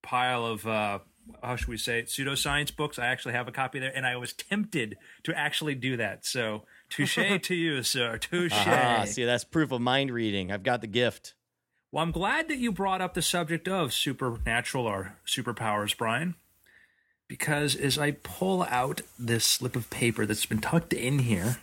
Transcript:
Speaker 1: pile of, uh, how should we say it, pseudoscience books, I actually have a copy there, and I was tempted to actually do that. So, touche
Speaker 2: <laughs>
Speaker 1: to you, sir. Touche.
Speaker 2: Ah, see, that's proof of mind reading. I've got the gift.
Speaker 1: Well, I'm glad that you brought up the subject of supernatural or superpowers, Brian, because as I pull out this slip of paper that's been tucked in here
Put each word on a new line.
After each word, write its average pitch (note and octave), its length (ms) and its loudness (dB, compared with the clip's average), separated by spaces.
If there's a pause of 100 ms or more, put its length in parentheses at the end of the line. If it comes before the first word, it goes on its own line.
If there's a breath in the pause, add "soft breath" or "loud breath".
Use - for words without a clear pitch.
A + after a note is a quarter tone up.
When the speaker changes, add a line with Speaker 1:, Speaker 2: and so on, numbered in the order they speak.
Speaker 1:
pile B2+ 440 0
of, G#2+ 200 -4
uh, G#2 340 0 (440)
how B2 140 -4
should A#2+ 100 -2
we A#2+ 80 -4
say A#2 240 0
it, A2+ 60 -4
pseudoscience C#3+ 680 0
books, - 240 -2
I A#2+ 100 0
actually B2 260 -2
have B2 160 -2
a - 20 -10
copy C3 260 -2
there, C3 160 -4
and C3 120 -2
I B2 100 2
was B2 160 -6
tempted F#3+ 640 -2 (280 loud breath)
to E3+ 140 -2
actually D3 380 -2
do B2+ 220 -2
that. G#2 280 -4
So, A2 380 -2 (260 soft breath)
touche - 260 0
Speaker 2:
<laughs> G3+ 260 2
Speaker 1:
to - 140 -2
you, D#3 280 0
sir. A#2 360 0
Touche. F3 360 0
Speaker 2:
Ah, A#2 500 4
see, A#2 200 -2
that's A#2+ 180 2
proof D3 300 0
of A#2+ 80 -2
mind C3 300 2
reading. G#2 380 0
I've G2 140 -4
got B2 160 2
the A2+ 80 -8
gift. A#2 460 0 (580)
Speaker 1:
Well, D3+ 120 0
I'm E3+ 80 0
glad A#3 360 0
that D4 100 -2
you A#3+ 140 0
brought F#3+ 300 0
up F3+ 140 -2
the F3+ 60 0
subject E3+ 460 0
of F3 240 0
supernatural A#2+ 960 -2
or G2 300 -4 (100)
superpowers, G#2+ 680 -2
Brian, B2+ 380 0 (920 soft breath)
because D3 480 0
as C3+ 220 2
I D3 140 2
pull F3+ 520 0
out B2+ 380 0 (180)
this A#2 240 2
slip - 320 2
of A#2+ 140 -2
paper A2+ 360 2
that's A2 200 0
been A2 160 -2
tucked - 320 2
in C3+ 260 2
here A2+ 440 2